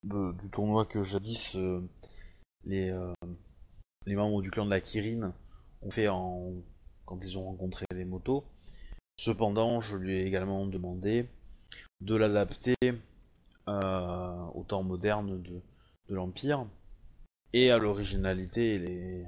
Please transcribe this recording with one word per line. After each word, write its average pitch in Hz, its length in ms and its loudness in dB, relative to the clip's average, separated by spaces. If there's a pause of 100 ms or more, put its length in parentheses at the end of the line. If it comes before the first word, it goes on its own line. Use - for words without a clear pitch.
de, 98 300 -2
du 95 160 -8
tournoi 107 360 4
que 104 180 -2
jadis, 101 520 -2
euh, 92 260 0 (840)
les, 95 240 0
euh, 90 240 -4 (920)
les 101 100 0
membres 104 260 4
du 95 80 -2
clan 101 160 0
de 104 40 0
la 95 120 4
Kirin 110 520 -2 (480)
ont 95 100 -8
fait 107 160 2
en, 90 460 -2 (520)
quand 92 180 -10
ils 92 140 -8
ont 92 80 -6
rencontré 92 480 -6
les 90 120 -6
motos. 95 380 -2 (760)
Cependant, 113 640 2
je 104 160 -4
lui 95 200 0
ai 92 80 2
également 95 400 0
demandé 95 640 0 (760)
de 104 140 0
l'adapter, 107 600 4 (920)
euh, 90 840 -2
au 87 100 -6
temps 98 200 -2
moderne 95 580 0
de, 87 200 -10 (460)
de 101 80 -4
l'Empire 117 500 0 (880)
et 127 180 10
à 120 60 10
l'originalité 101 1000 2
et 95 40 0
les 90 480 -6